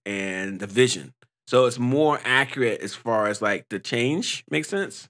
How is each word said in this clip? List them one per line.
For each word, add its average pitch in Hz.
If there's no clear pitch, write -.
and 98
the 98
Vision. 98
So 127
it's 120
more 139
accurate 127
as 98
far 110
as, 104
like, 101
the 104
change 131
makes 156
sense. -